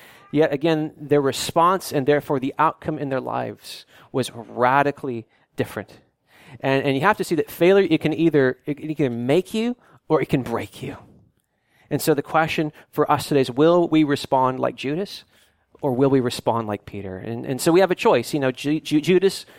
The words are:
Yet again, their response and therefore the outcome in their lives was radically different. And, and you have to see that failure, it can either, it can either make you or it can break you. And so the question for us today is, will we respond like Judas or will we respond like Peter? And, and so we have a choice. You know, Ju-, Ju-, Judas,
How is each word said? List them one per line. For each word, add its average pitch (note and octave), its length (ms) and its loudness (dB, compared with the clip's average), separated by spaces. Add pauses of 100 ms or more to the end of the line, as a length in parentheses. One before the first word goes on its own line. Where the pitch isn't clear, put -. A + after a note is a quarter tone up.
(320)
Yet D3+ 200 2
again, D#3 440 0
their D3 240 0
response E3+ 720 0
and C#3 140 0
therefore D3 320 0
the B2+ 200 -4
outcome D#3 400 0
in C#3+ 100 -6
their C3 120 -4
lives A#2+ 640 -8 (280)
was C3 200 -2
radically A#2+ 920 -2 (300)
different. - 420 -8 (640)
And, C3+ 240 0
and C#3 100 0
you C#3 80 -2
have G#3 140 2
to G3 80 -4
see F3+ 120 -2
that D3 140 -4
failure, F#3+ 400 4
it D#3 100 2
can D#3 120 -2
either, D3 520 2
it D3 140 -6
can D#3 120 -12
either C#3+ 200 -2
make B2+ 440 -2
you A3+ 220 -2 (320)
or D#3+ 120 2
it - 80 -4
can C#3 140 0
break A2+ 400 -6
you. - 140 -12 (920)
And C#3+ 100 -4
so D#3 140 2
the C#3 80 -2
question D#3 500 -2 (180)
for - 200 0
us D3 160 0
today C#3+ 140 2
is, B2+ 100 0
will E3 380 4
we D#3 160 4
respond C3 560 0
like B2+ 160 -4
Judas D3+ 480 -8 (560)
or C#3+ 120 -2
will C3+ 180 2
we C3+ 100 4
respond A#2 480 -2
like G#2 180 -6
Peter? G2 300 -12
And, A2+ 280 -10
and C3 160 -6
so E3 120 2
we F3+ 80 6
have F3+ 100 4
a F3+ 60 0
choice. D#3 360 2
You D#3 60 -2
know, C3 140 0
Ju-, D3 260 -2
Ju-, D3 220 0
Judas, F3+ 460 2 (120)